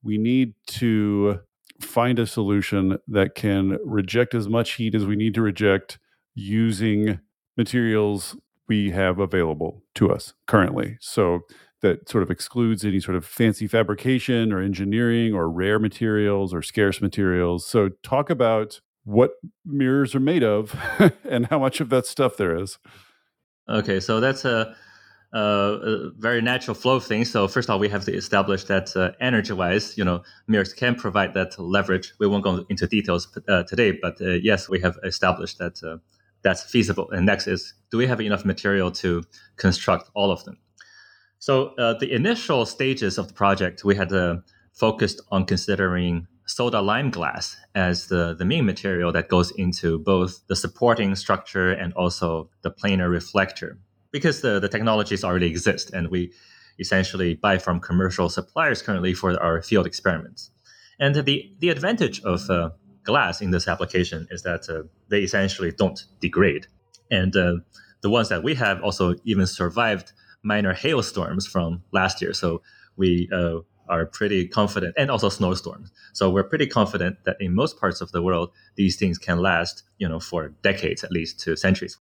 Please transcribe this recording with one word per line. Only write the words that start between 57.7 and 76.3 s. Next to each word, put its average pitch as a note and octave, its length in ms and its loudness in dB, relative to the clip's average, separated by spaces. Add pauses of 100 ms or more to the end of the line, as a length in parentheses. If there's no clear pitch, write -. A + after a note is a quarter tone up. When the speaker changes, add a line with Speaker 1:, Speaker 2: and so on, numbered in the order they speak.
Speaker 2:
commercial F2+ 500 0
suppliers - 520 -2
currently F#2 320 -2
for F2+ 280 0
our E2 200 0
field F#2+ 240 2
experiments. - 680 -6 (480)
And C#3+ 160 2
the, C#3 440 -2
the E3+ 100 2
advantage E3 540 -2
of, F2+ 260 -2
uh, E2+ 220 0 (320)
glass G#2 380 0
in G2 100 -4
this F2 160 0
application F2 640 -2
is F2+ 140 -14
that, F2 260 -6
uh, D#2+ 140 -8 (260)
they G#2 120 2
essentially F#2+ 500 -2
don't - 320 -2 (160)
degrade. - 480 2 (420)
And, F#2+ 260 2
uh, F2 200 4 (460)
the G#2 80 0
ones A2 200 2
that E2+ 140 -2
we D3+ 120 0
have G2+ 280 0
also F#2+ 320 2 (100)
even G2 220 2
survived F#2+ 640 -2 (320)
minor G#2 300 2
hailstorms G2 720 -2
from F2 460 -4
last F#2 300 0
year. E2+ 120 -4
So E2+ 280 -2 (340)
we, F2 380 2
uh, E2+ 260 0 (300)
are E2 160 0
pretty F#2+ 420 -2
confident, G2+ 500 0
and C#3 140 0
also G#2 160 0
snowstorms. F#2 640 -4 (220)
So F#2+ 160 2
we're F#2+ 160 2